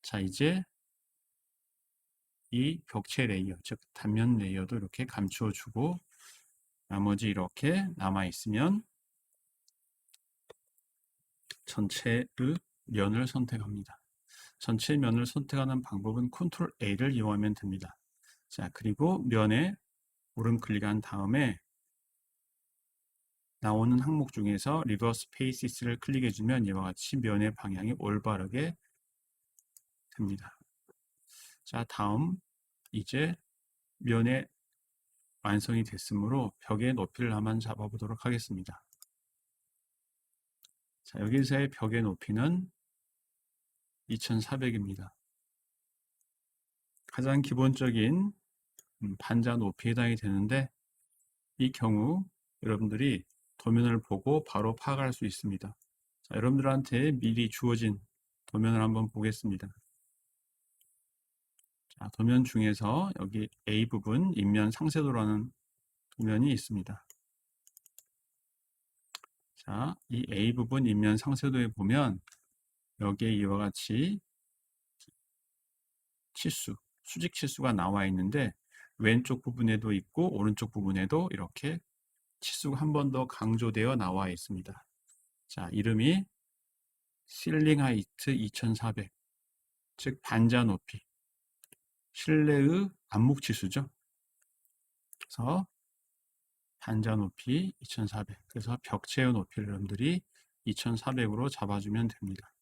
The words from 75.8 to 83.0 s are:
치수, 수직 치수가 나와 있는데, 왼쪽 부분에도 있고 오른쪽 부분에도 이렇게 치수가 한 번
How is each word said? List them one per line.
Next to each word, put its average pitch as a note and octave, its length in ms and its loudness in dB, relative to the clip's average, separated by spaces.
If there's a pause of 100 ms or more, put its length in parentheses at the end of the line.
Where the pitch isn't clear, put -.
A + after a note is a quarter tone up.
치수, - 420 -4 (280)
수직 E3+ 300 -6
치수가 C3+ 400 -2
나와 F#2+ 340 2
있는데, F#2+ 460 0 (440)
왼쪽 A#2+ 440 2
부분에도 A2 520 0
있고 D#3+ 420 0
오른쪽 G#2+ 360 0
부분에도 G2 600 0
이렇게 C#3+ 480 -6 (640)
치수가 - 360 -6
한 D3+ 140 0
번 C#3+ 200 2